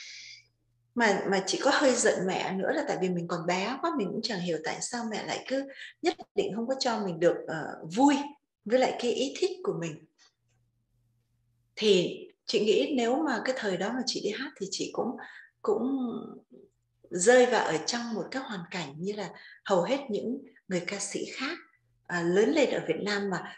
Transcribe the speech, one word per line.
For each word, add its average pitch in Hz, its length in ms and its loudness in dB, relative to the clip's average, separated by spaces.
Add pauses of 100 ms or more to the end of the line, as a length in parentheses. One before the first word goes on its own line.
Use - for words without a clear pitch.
(960)
Mà, 214 360 2
mà 190 160 2
chị - 160 -2
có 285 100 6
hơi 254 220 6
giận 190 320 2
mẹ 190 260 -2
nữa 190 200 -2
là 302 140 -2
tại 175 140 -2
vì 185 80 2
mình 170 180 -2
còn 165 180 -4
bé 190 360 -2
quá, 330 160 0
mình 196 140 0
cũng 226 120 -4
chẳng 202 160 -4
hiểu 175 240 -2
tại - 180 -4
sao 240 300 -6
mẹ - 140 -4
lại - 220 -6
cứ 269 160 0 (380)
nhất 359 160 0 (180)
định 202 200 0
không 233 120 -2
có 269 120 -2
cho 226 260 0
mình 165 140 -4
được, 170 160 6 (120)
ờ, 156 180 -4 (300)
vui 277 200 8 (500)
với 240 140 4
lại - 200 2
cái 240 120 0
ý 277 280 -2
thích 381 120 0 (120)
của 185 160 0
mình. 160 260 -8 (1700)
Thì 190 440 4 (260)
chị 214 140 0
nghĩ 220 380 4
nếu 233 180 2
mà 277 300 0
cái 254 120 0
thời 196 200 -2
đó 190 120 -2
mà 247 160 -2
chị - 180 -4
đi 214 140 0
hát 285 220 -8
thì 196 120 -6
chị - 220 -4
cũng, 220 240 -4 (440)
cũng 220 220 0 (1300)
rơi 240 360 8
vào 226 200 4
ở 160 200 0
trong 233 280 -4
một 180 180 -4
cái 262 120 -4
hoàn 202 180 -8 (100)
cảnh 156 260 -6
như 190 160 -4
là 196 160 -6 (360)
hầu 180 180 4
hết 262 160 0 (100)
những 226 320 -4 (260)
người 180 200 -2
ca 202 120 -6
sĩ - 340 -6
khác, 302 240 -6 (500)
à, 175 140 -2
lớn 190 280 6
lên 294 200 4
ở 170 180 -2
Việt - 160 0
Nam 202 260 -2
mà - 280 -4